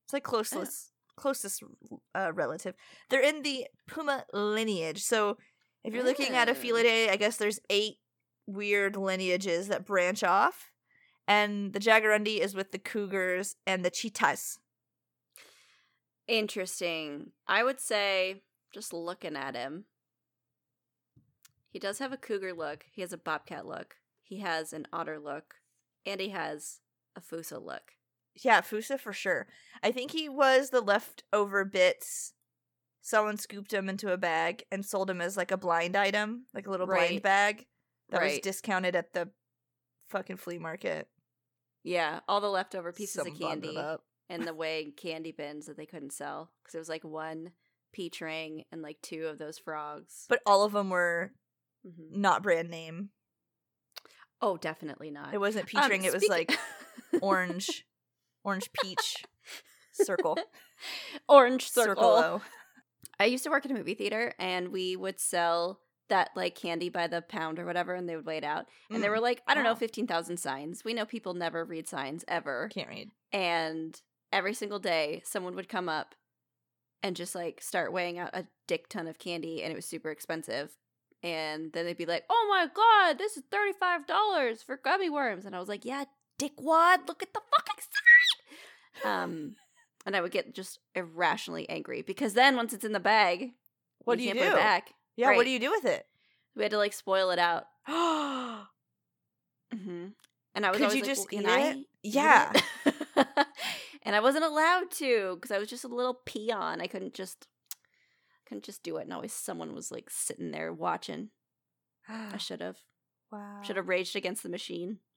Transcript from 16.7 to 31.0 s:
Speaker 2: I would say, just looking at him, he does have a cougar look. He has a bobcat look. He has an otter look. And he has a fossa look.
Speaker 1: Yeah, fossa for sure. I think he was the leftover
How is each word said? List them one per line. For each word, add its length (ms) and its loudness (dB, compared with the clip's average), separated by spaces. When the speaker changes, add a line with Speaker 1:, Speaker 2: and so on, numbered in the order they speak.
Speaker 2:
I 160 4
would 160 0
say, 640 0
just 200 -12
looking 440 -8
at 180 -6
him, 300 -8
he 100 -14
does 200 -6
have 120 -6
a 60 -8
cougar 360 -6
look. 380 -8
He 100 -12
has 120 -8
a 40 -10
bobcat 480 -8
look. 300 -12
He 160 -14
has 340 -4
an 180 -10
otter 280 -6
look. 360 -12
And 140 -6
he 100 -4
has 500 -8
a 60 -18
fossa 380 -10
look. 340 -14
Speaker 1:
Yeah, 260 6
fossa 360 -4
for 160 -10
sure. 340 -2
I 80 2
think 200 -4
he 180 -4
was 400 6
the 120 4
leftover 840 0